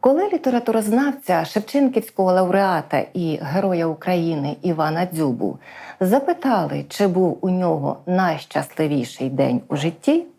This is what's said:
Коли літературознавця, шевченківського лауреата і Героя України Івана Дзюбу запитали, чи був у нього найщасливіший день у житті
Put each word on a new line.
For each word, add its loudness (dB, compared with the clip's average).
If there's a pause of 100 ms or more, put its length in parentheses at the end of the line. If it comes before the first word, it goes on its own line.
Коли 4
літературознавця, 0
шевченківського 0
лауреата 2
і -2
Героя 0
України -2
Івана 0
Дзюбу -2 (420)
запитали, 0
чи 0
був 2
у 0
нього 0
найщасливіший -2
день 0
у -4
житті 0 (140)